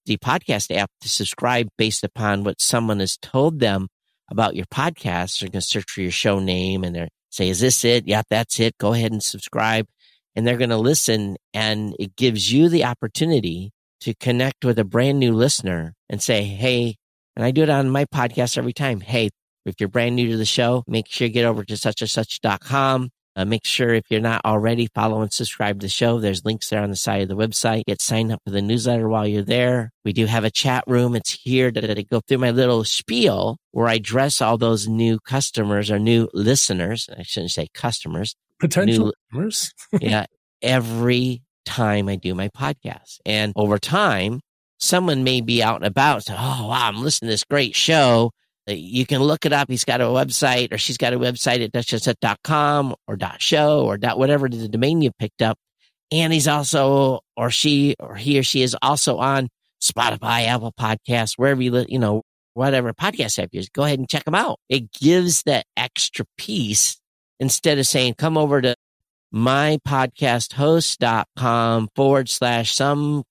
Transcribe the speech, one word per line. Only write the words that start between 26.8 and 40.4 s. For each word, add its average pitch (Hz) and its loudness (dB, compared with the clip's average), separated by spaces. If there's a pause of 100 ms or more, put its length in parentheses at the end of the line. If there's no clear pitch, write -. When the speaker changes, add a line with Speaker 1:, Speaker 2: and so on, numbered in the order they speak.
Speaker 1:
on 101 -2
the 95 -6
side 101 -2
of 92 -4
the 98 -4
website. 110 0
Get 101 -4
signed 113 0
up 110 -6
for 98 -8
the 101 -2
newsletter 117 0
while 107 0
you're 104 0
there. 120 0 (120)
We 104 -2
do 113 2
have 110 2
a 110 0
chat 127 0
room. 123 2
It's - -4
here 127 0
to, 110 -2
to 101 -4
go 113 -2
through 131 2
my 127 2
little 123 2
spiel 120 0 (140)
where 117 0
I 113 2
address 127 0
all 113 2
those 113 0
new 113 2
customers 104 -2
or 104 0
new 117 2
listeners. 104 0
I 87 -14
shouldn't 87 -6
say - -4
customers. - -4 (240)
Speaker 2:
Potential 208 2
Speaker 1:
New - -2 (320)
Speaker 2:
customers. - -6 (140)
<laughs> - -2
Speaker 1:
Yeah, 107 0 (380)